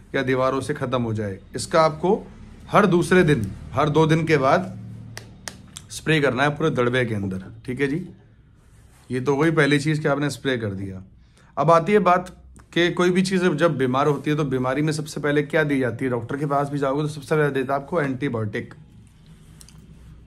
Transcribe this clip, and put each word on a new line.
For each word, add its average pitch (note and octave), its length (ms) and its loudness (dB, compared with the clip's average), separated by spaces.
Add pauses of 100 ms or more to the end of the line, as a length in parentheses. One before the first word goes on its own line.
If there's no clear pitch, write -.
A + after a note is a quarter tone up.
(160)
या C#3+ 80 0
दीवारों C3 380 0
से C#3 120 -4
ख़त्म B2+ 300 -2
हो A2 100 -2
जाए। G#2 240 -6 (180)
इसका D#3+ 260 0
आपको D#3+ 340 2 (560)
हर A#2+ 160 6
दूसरे F3 360 4
दिन, C3+ 220 2 (260)
हर D3 180 0
दो D#3 180 4
दिन D#3+ 180 2
के D#3 120 4
बाद D3+ 400 2 (1120)
स्प्रे D#3 300 0
करना C3 220 2
है D3 80 4
पूरे D#3 200 -2
दड़बे B2 340 0
के G#2+ 100 -4
अंदर, F#2+ 280 -6 (220)
ठीक B2+ 160 -6
है C#3+ 60 0
जी। D3 200 -4 (1000)
ये B2+ 120 -4
तो C#3 140 2
वही D#3+ 160 2
पहली C#3+ 280 4
चीज़ D3+ 220 -2
कि D#3 60 0
आपने C#3+ 220 0
स्प्रे C3+ 280 -4
कर A2 140 -6
दिया। F#2+ 300 -10 (560)
अब D#3 140 2
आती E3 220 4
है G#3 80 8
बात F3+ 280 2 (440)
कि E3+ 180 2
कोई F3 180 2
भी F3+ 120 2
चीज़ F#3 240 0
जब D#3+ 320 2
बीमार C3 300 2
होती D3 240 0
है D3+ 60 0
तो D#3 80 0
बीमारी C3 360 -2
में D3+ 120 0
सबसे D3+ 280 -8
पहले D3 220 0
क्या D#3 200 0
दी C#3+ 160 0
जाती A#2+ 260 -2
है? B2+ 60 -2
डॉक्टर A#2+ 260 -4
के D3 80 -4
पास C#3+ 240 0
भी C#3+ 80 -4
जाओगे C#3 240 -2
तो D3+ 80 -2
सबसे D3+ 260 -4
पहले D3 160 2
देता C3+ 220 -2
है C#3 60 0
आपको C#3+ 220 -4
एंटीबायोटिक। B2 720 -4 (1500)